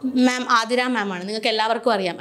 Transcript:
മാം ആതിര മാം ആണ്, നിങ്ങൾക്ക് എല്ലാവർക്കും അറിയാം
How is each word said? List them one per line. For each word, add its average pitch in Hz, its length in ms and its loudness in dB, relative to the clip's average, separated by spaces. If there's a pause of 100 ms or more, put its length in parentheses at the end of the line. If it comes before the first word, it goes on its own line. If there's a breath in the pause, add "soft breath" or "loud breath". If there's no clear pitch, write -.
(260)
മാം 247 160 2 (140)
ആതിര 233 240 0 (140)
മാം 208 200 -2
ആണ്, 180 140 -8
നിങ്ങൾക്ക് 214 240 -2
എല്ലാവർക്കും 226 420 0
അറിയാം 185 260 -2